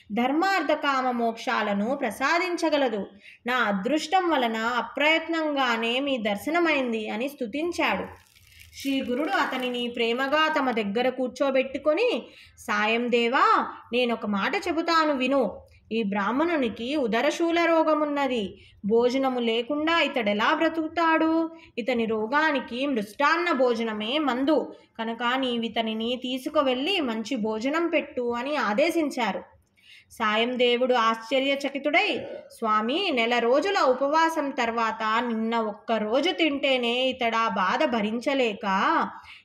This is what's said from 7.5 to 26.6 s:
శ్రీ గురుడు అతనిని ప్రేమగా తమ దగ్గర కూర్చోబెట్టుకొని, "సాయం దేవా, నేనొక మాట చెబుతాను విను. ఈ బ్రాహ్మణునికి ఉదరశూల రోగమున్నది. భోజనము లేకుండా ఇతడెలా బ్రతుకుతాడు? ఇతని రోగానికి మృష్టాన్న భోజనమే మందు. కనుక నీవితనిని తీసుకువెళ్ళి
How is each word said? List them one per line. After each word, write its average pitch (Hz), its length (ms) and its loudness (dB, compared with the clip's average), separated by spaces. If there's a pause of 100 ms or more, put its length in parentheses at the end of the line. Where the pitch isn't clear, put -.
శ్రీ 269 220 -2
గురుడు 247 280 -2
అతనిని 247 580 -2
ప్రేమగా 269 720 0
తమ 262 120 0
దగ్గర 226 380 0
కూర్చోబెట్టుకొని, 269 1120 0 (360)
"సాయం 220 520 0
దేవా, 277 560 4 (260)
నేనొక 233 340 0
మాట 220 420 -2
చెబుతాను 320 440 2
విను. 262 480 0 (320)
ఈ 226 100 0
బ్రాహ్మణునికి 233 920 0
ఉదరశూల 302 680 2
రోగమున్నది. 294 1000 0 (220)
భోజనము 247 540 2
లేకుండా 294 600 0
ఇతడెలా 240 540 2
బ్రతుకుతాడు? 320 960 2 (280)
ఇతని 233 260 -2
రోగానికి 247 840 0
మృష్టాన్న 294 680 0
భోజనమే 233 640 0
మందు. 254 560 0 (240)
కనుక 226 240 -6 (140)
నీవితనిని 233 840 -2
తీసుకువెళ్ళి 269 800 0